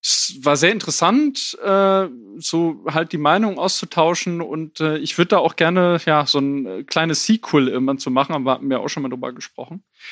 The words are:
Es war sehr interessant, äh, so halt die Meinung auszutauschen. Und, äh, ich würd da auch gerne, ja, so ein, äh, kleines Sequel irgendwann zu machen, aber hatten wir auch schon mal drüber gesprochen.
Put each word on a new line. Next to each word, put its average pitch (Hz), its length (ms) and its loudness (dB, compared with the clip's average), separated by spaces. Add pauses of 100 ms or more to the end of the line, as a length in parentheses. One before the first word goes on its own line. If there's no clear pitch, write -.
Es - 400 -4
war 147 160 4
sehr 170 140 4
interessant, 233 920 0
äh, 196 440 2 (280)
so 165 500 -4
halt 160 260 -2
die 170 60 -4
Meinung 180 400 2
auszutauschen. 170 840 -2
Und, 156 380 -10
äh, 156 180 0
ich 147 180 -6
würd 175 160 2
da 202 60 6
auch 156 180 2
gerne, 175 480 4
ja, 151 220 4
so 143 120 2
ein, 139 280 -2
äh, 95 180 -8
kleines 160 400 0
Sequel 156 440 2
irgendwann 131 300 0
zu 135 120 -6
machen, 135 240 2
aber 131 180 0
hatten 139 160 -4
wir 131 120 -2
auch 143 80 -4
schon 147 140 -6
mal 135 60 -6
drüber 127 240 -8
gesprochen. - 500 -16 (300)